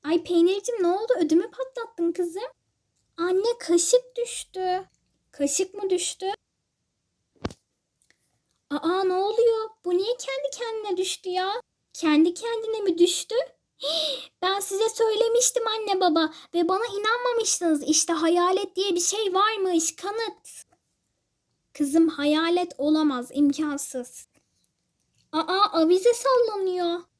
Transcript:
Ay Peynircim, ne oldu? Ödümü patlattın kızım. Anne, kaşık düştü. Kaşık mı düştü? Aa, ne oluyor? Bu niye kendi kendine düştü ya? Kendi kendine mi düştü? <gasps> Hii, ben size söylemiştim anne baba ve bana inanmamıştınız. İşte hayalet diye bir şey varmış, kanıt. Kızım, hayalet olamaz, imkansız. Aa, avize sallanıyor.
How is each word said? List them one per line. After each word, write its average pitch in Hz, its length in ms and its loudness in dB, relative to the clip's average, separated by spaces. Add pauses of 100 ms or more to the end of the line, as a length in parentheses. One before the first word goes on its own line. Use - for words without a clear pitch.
(100)
Ay 339 140 0
Peynircim, 381 580 2
ne 349 40 2
oldu? 415 320 0
Ödümü 349 320 2
patlattın 466 600 -6
kızım. 349 300 -4 (720)
Anne, 381 440 0
kaşık 349 560 2
düştü. 370 720 -4 (440)
Kaşık 320 420 -2
mı 403 160 -6
düştü? 370 360 -2 (2500)
Aa, 349 340 0
ne 370 80 2
oluyor? 440 580 2 (140)
Bu 349 120 0
niye 427 220 0
kendi 539 340 -6
kendine 440 440 -6
düştü 381 320 -4
ya? 370 240 -2 (400)
Kendi 330 420 4
kendine 440 460 -6
mi 349 180 0
düştü? - 360 2 (240)
<gasps> - 200 -20
Hii, 587 400 -4 (240)
ben 392 180 0
size 392 280 0
söylemiştim 453 800 2
anne 427 340 -2
baba 320 320 2 (220)
ve 339 140 0
bana 403 180 0
inanmamıştınız. 427 960 0
İşte - 300 0
hayalet 349 640 0
diye 381 180 -2
bir 349 60 -2
şey 392 340 -2
varmış, 381 640 0
kanıt. 427 520 -8 (1200)
Kızım, 302 360 2
hayalet 330 680 0
olamaz, 294 540 0
imkansız. 285 960 -2 (1040)
Aa, 330 480 0
avize 381 340 6
sallanıyor. 392 840 0 (200)